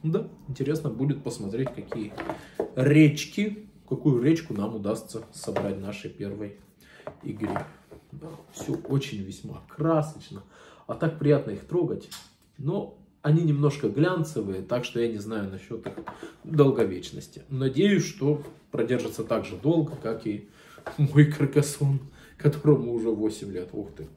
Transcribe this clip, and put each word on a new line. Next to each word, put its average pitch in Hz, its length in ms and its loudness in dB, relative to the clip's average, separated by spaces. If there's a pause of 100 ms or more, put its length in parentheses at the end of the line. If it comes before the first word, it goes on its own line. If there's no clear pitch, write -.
Да, 170 260 0 (200)
интересно 139 420 -2
будет 131 320 -2
посмотреть, 110 520 -4
какие 104 380 -8 (640)
речки, 151 960 4 (180)
какую 127 340 2
речку 160 300 2
нам 104 240 -4
удастся 107 460 -6 (100)
собрать 98 460 -4
в - 20 -10
нашей 98 300 -10
первой 101 480 -10 (640)
игре. - 440 -6 (460)
Да, - 160 -14 (240)
всё - 220 -6 (160)
очень 110 320 -2
весьма 95 440 -12
красочно. 151 760 -2 (440)
А 117 80 -6
так 165 240 -2
приятно 143 340 2
их 98 120 -10
трогать. 151 460 -4 (480)
Но 160 400 -4 (240)
они 160 200 6
немножко 143 480 2
глянцевые, 120 720 0
так 123 240 -2
что - 120 -4
я 117 80 2
не 110 120 -4
знаю 104 320 -6
насчёт 95 360 -10
их - 60 -8 (500)
долговечности. 131 1080 2
Надеюсь, 139 520 2
что 143 400 0 (280)
продержится 117 540 -2
так 107 200 -2
же 92 140 -10
долго, 165 380 2
как 113 300 -6
и 104 220 -6 (480)
мой 147 300 8
Каркасон, 139 760 2 (380)
которому 135 560 4
уже 113 160 0
восемь 104 420 -2
лет. 90 220 -8
Ух 101 200 -8
ты. 78 220 -14